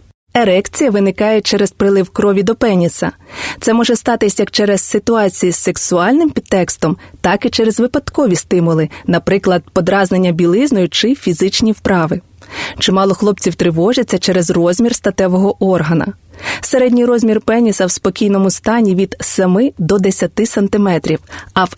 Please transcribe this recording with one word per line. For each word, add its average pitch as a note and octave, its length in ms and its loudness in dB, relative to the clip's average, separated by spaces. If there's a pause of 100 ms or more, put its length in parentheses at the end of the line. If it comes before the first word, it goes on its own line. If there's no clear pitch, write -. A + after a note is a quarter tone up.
(340)
Ерекція G#3+ 560 0
виникає G3+ 500 0
через G3+ 300 0
прилив G3 400 0
крові G3+ 320 0
до A3 120 -2
пеніса. F3+ 580 0 (480)
Це A3+ 140 0
може A#3 220 0
статись A3 420 0
як G3+ 120 0
через G3+ 320 0
ситуації G3+ 720 0
з - 40 -2
сексуальним F#3+ 760 0
підтекстом, - 640 -2 (240)
так F#3+ 260 0
і - 40 -4
через A3 300 0
випадкові B3 560 0
стимули, E3 520 0 (180)
наприклад, F3+ 560 0 (100)
подразнення F#3 600 0
білизною F3+ 560 2
чи A#3+ 260 0
фізичні G3 580 0
вправи. F3+ 480 -2 (580)
Чимало F#3+ 360 0
хлопців G3+ 400 -2
тривожаться F3+ 640 0
через F3+ 320 0
розмір F3+ 440 2
статевого F#3+ 680 0
органа. E3 420 0 (540)
Середній B3 440 2
розмір A3+ 360 2
пеніса A3 460 0
в F3+ 40 0
спокійному G3 600 0
стані G#3+ 440 0
від F#3 260 -2
семи G3 580 2
до F#3+ 200 0
десяти G3 480 -2
сантиметрів, G3 720 0 (360)
а F#3 100 2
в - 140 -6